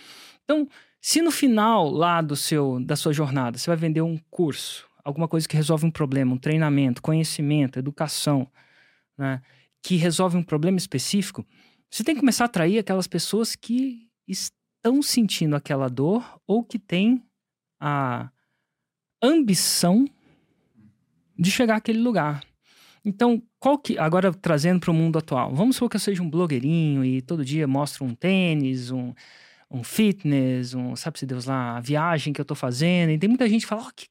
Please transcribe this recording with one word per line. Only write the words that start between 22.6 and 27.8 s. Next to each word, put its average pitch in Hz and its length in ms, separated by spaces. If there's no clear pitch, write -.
Então, 220 380
qual 277 200
que, - 200
agora 175 340
trazendo 170 480
pro 175 120
mundo 160 260
atual, 131 360
vamos 226 220
supor 240 140
que 220 60
eu 190 40
seja 190 220
um 170 60
blogueirinho 147 760
e 131 180
todo 156 220
dia 147 220
mostro 139 380